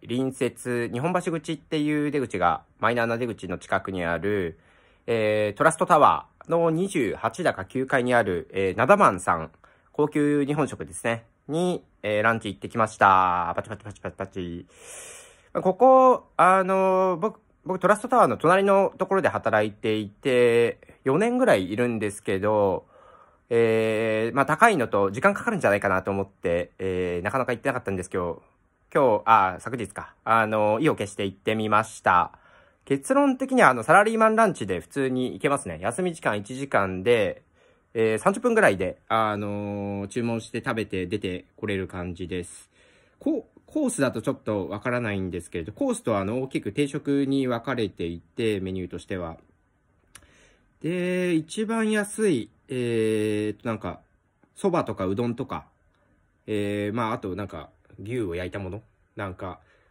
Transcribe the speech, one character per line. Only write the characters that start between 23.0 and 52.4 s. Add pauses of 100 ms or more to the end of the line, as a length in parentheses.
え
ー、
ま
あ、
高
い
の
と
時
間
か
か
る
ん
じ
ゃ
な
い
か
な
と
思
っ
て、
え
ー、
な
か
な
か
行
っ
て
な
か
っ
た
ん
で
す
け
ど、 (500)
今
日、
あ、
昨
日
か。 (100)
あ
の、
意
を
決
し
て
行
っ
て
み
ま
し
た。 (520)
結
論
的
に
は、
あ
の、
サ
ラ
リ
ー
マ
ン
ラ
ン
チ
で
普
通
に
行
け
ま
す
ね。
休
み
時
間
一
時
間
で、 (520)
え
ー、
三
十
分
ぐ
ら
い
で、 (100)
あ
の
ー、
注
文
し
て
食
べ
て
出
て (120)
こ
れ
る
感
じ
で
す。 (500)
コ-、 (200)
コ
ー
ス
だ
と
ち
ょ
っ
と
わ
か
ら
な
い
ん
で
す
け
れ
ど、
コ
ー
ス
と、
あ
の、
大
き
く
定
食
に
分
か
れ
て
い
て、
メ
ニ
ュ
ー
と
し
て
は。 (1400)
で、
一
番
安
い、 (180)